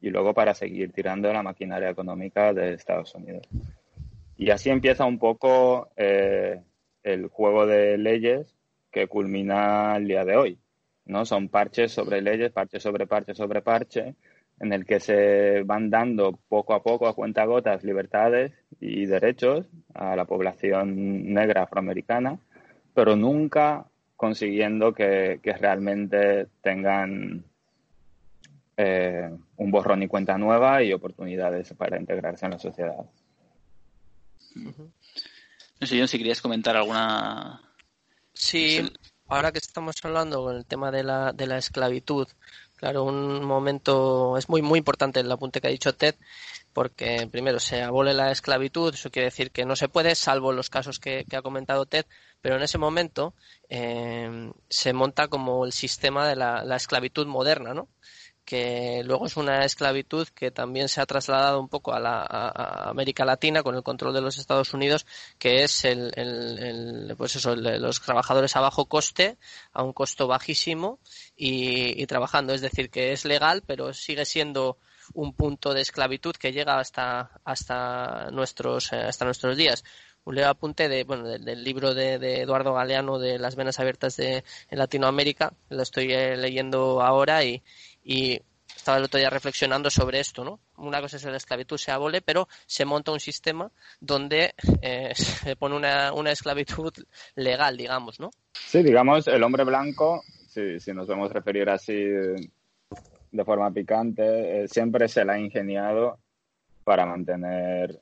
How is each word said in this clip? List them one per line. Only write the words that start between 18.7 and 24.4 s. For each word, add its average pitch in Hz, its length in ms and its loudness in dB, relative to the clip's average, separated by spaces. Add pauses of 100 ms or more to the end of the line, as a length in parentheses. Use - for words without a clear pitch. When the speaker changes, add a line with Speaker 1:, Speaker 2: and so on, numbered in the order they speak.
Speaker 1:
y 104 260 -4
derechos 123 640 2 (260)
a 95 220 -4
la 90 100 0
población 98 1080 0
negra 104 300 4
afroamericana, 101 760 -2 (580)
pero 107 180 8
nunca 147 680 2 (300)
consiguiendo 107 760 2